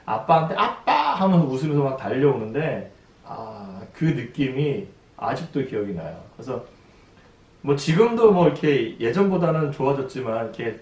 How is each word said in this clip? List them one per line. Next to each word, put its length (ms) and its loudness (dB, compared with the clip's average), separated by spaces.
아빠한테 520 0
"아빠!" 580 0
하면서 320 4
웃으면서 360 0
막 140 -2
달려오는데, 920 -2
아, 560 -14
그 140 -6
느낌이 800 -2
아직도 500 -4
기억이 280 -4
나요. 220 -10
그래서 280 -8
뭐 140 2
지금도 560 4
뭐 140 6
이렇게 520 0
예전보다는 760 0
좋아졌지만 720 -4
이렇게 360 -8